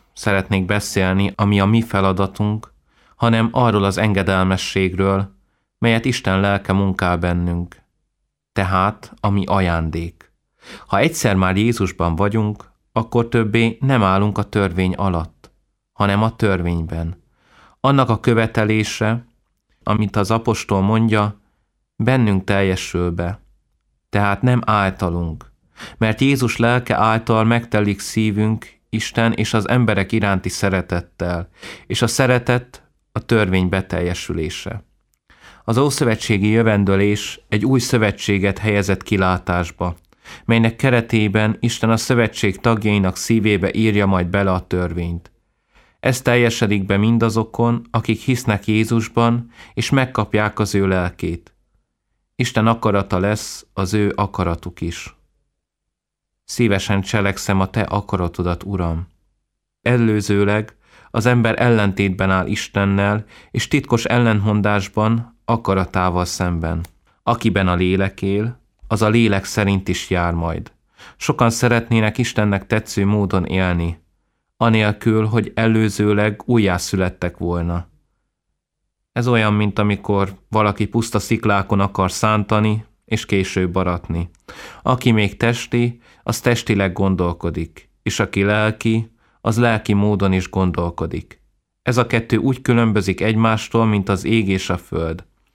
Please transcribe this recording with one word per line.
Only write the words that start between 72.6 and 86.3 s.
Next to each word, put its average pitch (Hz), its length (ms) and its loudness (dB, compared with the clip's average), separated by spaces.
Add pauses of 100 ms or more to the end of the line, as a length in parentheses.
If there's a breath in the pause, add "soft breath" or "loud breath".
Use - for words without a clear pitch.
tetsző 104 380 -2
módon 98 400 0
élni, 87 540 -2 (580)
anélkül, 110 680 2
hogy 110 300 -2
előzőleg 107 880 2
újjászülettek 92 920 0
volna. 87 500 -4 (1200)
Ez 120 160 -2
olyan, 110 260 2
mint 104 260 0
amikor 101 560 0 (140)
valaki 107 360 0
puszta 110 340 -2
sziklákon 101 600 0
akar 98 320 0
szántani, 107 720 0 (200)
és - 200 -4
később 92 500 -2
aratni. 87 540 -4 (520 loud breath)
Aki 127 300 2
még 107 260 2
testi, 120 640 -2 (240 soft breath)
az - 160 -4